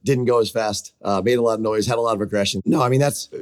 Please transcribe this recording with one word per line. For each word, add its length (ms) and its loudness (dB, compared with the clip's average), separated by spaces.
didn't 220 0
go 160 4
as 100 0
fast, 520 -4
uh, 200 0
made 120 2
a 80 2
lot 120 2
of 60 -2
noise, 260 0
had 120 0
a 20 0
lot 160 0
of 60 -4
aggression. 420 -2
No, 180 2
I 60 2
mean, 100 2
that's 280 0